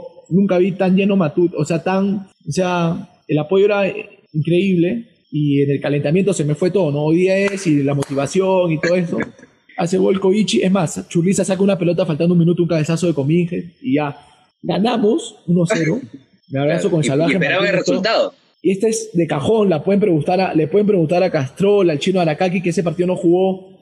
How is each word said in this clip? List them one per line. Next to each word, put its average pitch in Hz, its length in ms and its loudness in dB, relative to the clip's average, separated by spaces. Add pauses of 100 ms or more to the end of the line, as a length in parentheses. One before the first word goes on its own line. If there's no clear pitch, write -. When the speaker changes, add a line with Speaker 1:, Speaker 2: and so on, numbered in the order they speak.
(300)
Speaker 1:
nunca 190 300 2
vi 180 140 2
tan 185 220 2
lleno 196 200 2
Matute, 175 420 0
o 151 80 -2
sea, 165 180 -4
tan, 196 440 -2 (200)
o 156 40 -8
sea, 175 580 -2 (180)
el 147 120 0
apoyo 190 260 2
era, 202 220 2
eh, - 180 -8 (280)
increíble, 180 760 0 (240)
y 143 320 0
en 139 80 0
el 135 100 -2
calentamiento 147 520 0
se 160 120 -2
me 147 100 0
fue 180 160 0
todo, 175 200 0
¿no? 147 120 -2
Hoy 160 140 2
día 190 200 2
es, 196 300 -2
y 147 160 2
la 139 120 0
motivación 180 760 0
y 151 80 -2
todo 170 160 0
eso. 170 220 -2
Speaker 2:
<laughs> - 600 -12
Speaker 1:
Hace 175 200 -2
gol 196 220 2
Koichi, 196 420 2
es 190 100 2
más, 185 380 0
Churliza 185 360 2
saca 190 180 0
una 196 160 2
pelota 175 260 0
faltando 165 280 0
un 175 60 4
minuto, 170 220 2
un 170 80 2
cabezazo 165 380 0
de 165 60 0
Cominge, 170 680 -2
y 127 140 0
ya. 147 220 -2 (440)
Ganamos 214 760 0 (100)
uno 175 180 2
cero. 170 340 -2 (500)
Me 135 100 -4
abrazo 165 300 0
Speaker 2:
Claro. - 20 0
Speaker 1:
con 170 100 0
Speaker 2:
Y, - 60 0
Speaker 1:
Salvaje 147 240 0
Speaker 2:
y - 40 0
esperaba 180 300 0
el 196 80 0
Speaker 1:
Martínez, - 120 -2
todo. 180 100 0
Speaker 2:
resultado. 190 380 0 (280)
Speaker 1:
Y 196 100 0
este 196 180 0
es 220 240 -6
de 165 120 0
cajón, 190 440 0
la 156 120 0
pueden 196 200 0
preguntar 180 400 0
a, 180 120 -2
le 156 140 2
pueden 202 180 0
preguntar 180 380 2
a 180 80 0
Castrol, 185 580 2
al 151 100 0
Chino 185 200 0
Aracaki, 175 420 0
que 180 100 -2
ese 175 120 -2
partido 170 240 -2
no 180 80 0
jugó, 185 680 0